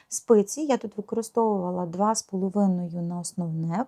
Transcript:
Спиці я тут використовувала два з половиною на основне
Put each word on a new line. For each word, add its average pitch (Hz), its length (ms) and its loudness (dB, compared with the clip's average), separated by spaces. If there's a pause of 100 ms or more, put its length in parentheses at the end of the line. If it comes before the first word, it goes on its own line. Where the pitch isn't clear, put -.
Спиці 208 520 2
я 277 160 2
тут - 200 -10
використовувала 208 880 -2
два 196 300 0
з - 80 -4
половиною 185 800 0
на 175 180 -4
основне 165 680 -4